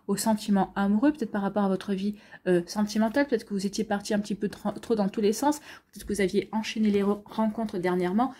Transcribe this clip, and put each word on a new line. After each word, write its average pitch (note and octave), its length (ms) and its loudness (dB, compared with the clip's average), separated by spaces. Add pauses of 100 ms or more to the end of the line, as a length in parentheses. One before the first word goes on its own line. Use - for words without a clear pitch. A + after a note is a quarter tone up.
aux G3 100 0
sentiments G#3 580 2
amoureux, G#3+ 380 4
peut-être A#3 180 -4
par G3+ 120 -2
rapport G3 200 0
à G3 60 2
votre F#3+ 240 -2
vie, G3+ 220 -2 (320)
euh, F3 180 4
sentimentale. A3 640 0
Peut-être A3 180 0
que G#3 80 -8
vous G3 120 -2
étiez G#3 180 -2
parti G3+ 300 -2
un G#3 60 2
petit G#3 160 -4
peu G#3 140 -4
tro-, - 220 -6
trop - 240 -2
dans G3+ 140 2
tous A3+ 120 -2
les G3+ 100 4
sens. C#4+ 280 2
Peut-être - 460 -18
que G#3 80 -4
vous G3+ 80 0
aviez G3 300 0
enchaîné G#3+ 380 0
les G3+ 140 2
re-, G3+ 220 0
rencontres A3 520 -2
dernièrement. F3+ 640 0